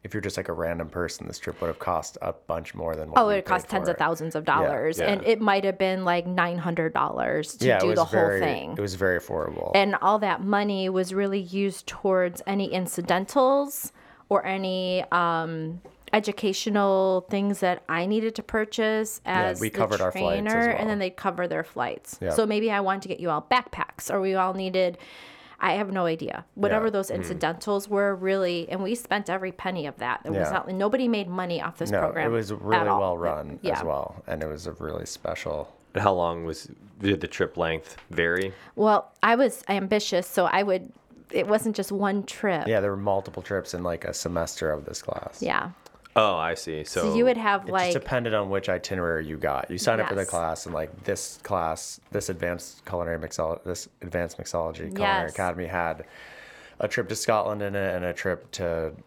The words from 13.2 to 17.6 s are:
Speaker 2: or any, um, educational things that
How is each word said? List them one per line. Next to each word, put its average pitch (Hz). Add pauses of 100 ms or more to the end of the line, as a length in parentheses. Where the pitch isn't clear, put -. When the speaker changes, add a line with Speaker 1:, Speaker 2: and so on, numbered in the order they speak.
Speaker 2:
or -
any, 185
um, 165 (320)
educational 196
things 202
that 180